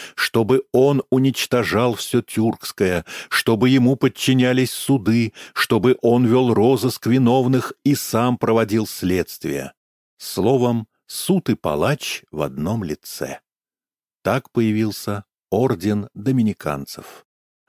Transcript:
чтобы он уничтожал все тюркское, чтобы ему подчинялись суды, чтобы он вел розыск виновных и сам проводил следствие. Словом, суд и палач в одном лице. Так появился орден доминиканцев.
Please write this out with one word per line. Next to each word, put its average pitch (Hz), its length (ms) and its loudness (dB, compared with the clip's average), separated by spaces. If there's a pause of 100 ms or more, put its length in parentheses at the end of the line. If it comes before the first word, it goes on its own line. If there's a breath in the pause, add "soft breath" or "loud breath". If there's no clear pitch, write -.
(140 loud breath)
чтобы 117 580 0
он 135 380 4
уничтожал 123 840 0
все - 280 -2
тюркское, 98 800 -2 (240 loud breath)
чтобы 113 400 2
ему 131 280 4
подчинялись 127 760 2
суды, 113 640 0 (180 loud breath)
чтобы 123 480 2
он 120 260 4
вел 120 280 4
розыск 117 520 2
виновных 127 680 2 (100)
и 143 100 2
сам 120 440 -2
проводил 110 480 0
следствие. 80 880 -6 (420)
Словом, 120 720 0 (180)
суд - 440 -2
и 107 40 2
палач 82 760 -4
в 76 100 -8
одном 76 440 -6
лице. 69 560 -10 (840)
Так 120 280 -4
появился 107 720 -2 (260)
орден 104 640 -2
доминиканцев. 104 1120 -4 (420)